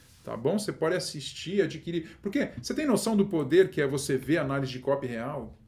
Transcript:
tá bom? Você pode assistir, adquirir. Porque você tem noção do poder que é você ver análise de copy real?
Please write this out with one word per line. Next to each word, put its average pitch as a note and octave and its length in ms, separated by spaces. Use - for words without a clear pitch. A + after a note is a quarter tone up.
tá A2+ 140
bom? D3 200
Você - 140
pode E3 240
assistir, E3 680
adquirir. E3 600
Porque A3+ 300
você - 120
tem D4+ 120
noção A3+ 300
do G3 100
poder E3+ 440
que D3+ 120
é C#3+ 60
você C3+ 300
ver C3+ 200
análise C#3 340
de B2+ 80
copy C#3 260
real? A#2+ 520